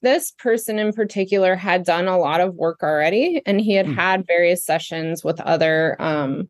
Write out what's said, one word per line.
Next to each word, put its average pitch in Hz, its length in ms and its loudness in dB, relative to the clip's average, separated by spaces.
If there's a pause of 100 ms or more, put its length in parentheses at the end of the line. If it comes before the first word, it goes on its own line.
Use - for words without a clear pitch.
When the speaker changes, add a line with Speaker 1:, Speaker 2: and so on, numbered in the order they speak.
Speaker 1:
this 277 300 0
person 226 480 -2
in 214 120 0
particular 196 640 0
had 185 300 0
done 175 240 0
a 185 80 2
lot 160 240 2
of 185 140 0
work 165 280 -4
already, 180 640 0
and 202 160 2
he 214 120 0
had 190 140 2
Speaker 2:
Hmm. 151 60 -2
Speaker 1:
had 185 340 0
various 175 380 2
sessions 165 580 -4
with 160 160 -4
other, 160 600 0
um, 147 500 -4